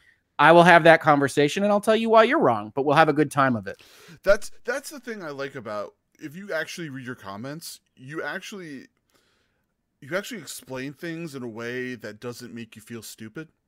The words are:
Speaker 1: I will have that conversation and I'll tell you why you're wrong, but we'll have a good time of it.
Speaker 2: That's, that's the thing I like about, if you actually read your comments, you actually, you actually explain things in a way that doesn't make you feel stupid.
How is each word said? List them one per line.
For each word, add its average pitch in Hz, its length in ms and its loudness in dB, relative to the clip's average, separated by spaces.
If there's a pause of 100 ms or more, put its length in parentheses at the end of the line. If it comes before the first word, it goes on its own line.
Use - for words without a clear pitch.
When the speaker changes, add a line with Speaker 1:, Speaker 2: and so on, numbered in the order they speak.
(380)
Speaker 1:
I 147 120 8
will 170 140 10
have 170 200 8
that 160 160 8
conversation 147 640 2
and 208 100 0
I'll 202 80 2
tell 220 140 0
you 226 160 -2
why 226 140 8
you're 277 160 2
wrong, 110 340 0
but 135 100 -2
we'll 143 120 2
have 160 120 6
a 151 40 0
good 143 180 2
time 135 240 0
of 98 120 -8
it. 98 140 -12 (440)
Speaker 2:
That's, 202 260 2 (140)
that's 262 260 -8
the 302 80 -16
thing 220 240 -14
I 156 80 -12
like 139 240 -10
about, 104 400 -10 (240)
if 147 160 -16
you 196 180 -14
actually 160 360 -8
read 131 180 -14
your 123 80 -10
comments, 117 640 -14 (160)
you 143 280 -14
actually, 160 640 -14 (1120)
you 147 160 -10
actually 202 240 -8
explain 131 520 -14
things 165 440 -12
in 127 80 -12
a 120 40 -12
way 123 460 -10
that 107 240 -16
doesn't 120 340 -14
make 117 220 -16
you 110 80 -20
feel 113 200 -16
stupid. 113 460 -18 (200)